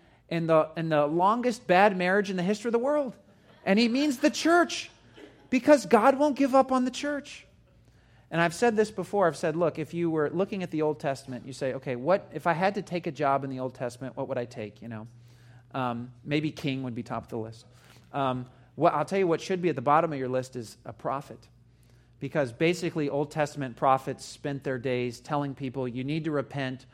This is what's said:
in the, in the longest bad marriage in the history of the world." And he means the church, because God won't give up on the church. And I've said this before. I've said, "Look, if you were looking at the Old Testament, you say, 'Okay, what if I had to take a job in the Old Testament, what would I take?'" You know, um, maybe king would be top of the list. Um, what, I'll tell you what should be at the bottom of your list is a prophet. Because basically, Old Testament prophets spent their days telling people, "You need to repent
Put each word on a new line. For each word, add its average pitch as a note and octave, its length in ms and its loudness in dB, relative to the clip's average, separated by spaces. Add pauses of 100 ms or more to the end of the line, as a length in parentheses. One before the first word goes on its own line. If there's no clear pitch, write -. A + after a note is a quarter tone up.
(300)
in E3 180 -2
the, D#3+ 300 6
in E3 120 -2
the D3+ 160 4
longest G#3 640 0
bad F#3+ 300 6
marriage F#3+ 320 2
in F#3 80 -4
the F3 60 0
history G#3 260 -2
of G#3+ 40 -2
the A#3 60 4
world." C#4 360 -2 (500)
And G3 120 4
he A#3+ 100 6
means C4 300 0
the D4+ 120 6
church, - 600 2 (600)
because C4 360 6
God A#3 320 6
won't C#4+ 180 2
give C4+ 200 2
up C4 160 6
on B3+ 120 2
the B3+ 80 -2
church. C#4+ 540 -8 (840)
And E3 100 0
I've E3+ 140 2
said A#3+ 200 2
this G#3+ 160 2
before. F#3+ 360 0
I've D3 100 0
said, D#3 180 0
"Look, D#3+ 220 0
if D#3+ 160 -6
you E3+ 160 -2
were D3+ 200 0
looking F#3+ 340 -2
at E3+ 80 -8
the D3+ 100 -2
Old D3+ 180 0
Testament, C3+ 460 -6
you C3+ 80 -14
say, C3 200 -4
'Okay, C3+ 220 -6
what D#3+ 380 0
if D#3 140 -6
I E3+ 60 4
had F#3+ 220 0
to G3 60 -6
take F3+ 260 -6
a D#3+ 40 -6
job C#3 320 0
in C#3 60 -6
the C3 100 -8
Old B2+ 160 -8
Testament, B2 420 -10
what C3+ 100 -6
would B2+ 100 -6
I B2 80 -4
take?'" A2 360 -12
You A#2 60 -16
know, A2+ 200 -12 (680)
um, B2 380 -4 (120)
maybe D3+ 280 -2
king C3+ 320 -6
would B2 120 -8
be A#2+ 80 -8
top A2+ 200 -8
of - 60 -20
the A#2+ 80 -8
list. A2 280 -12 (480)
Um, B2+ 340 -4 (280)
what, D#3+ 180 4
I'll D3 120 0
tell G3 140 -2
you F#3+ 80 2
what D#3+ 140 0
should F#3 200 -4
be E3+ 80 2
at C#3+ 60 0
the C3 60 -6
bottom D3+ 320 2
of C#3 40 -6
your C3 120 -4
list B2+ 260 -4
is A2+ 300 -12
a A#2+ 80 -12
prophet. - 540 -8 (720)
Because C3+ 320 -2
basically, E3 580 0
Old D3 220 -2
Testament C#3+ 440 -4
prophets C3 480 0
spent C#3+ 400 -8
their C3 140 -4
days B2 420 -2
telling C#3+ 360 -4
people, C3 320 -6
"You B2+ 160 -6
need D3+ 200 -4
to D#3+ 80 -4
repent C3 640 -6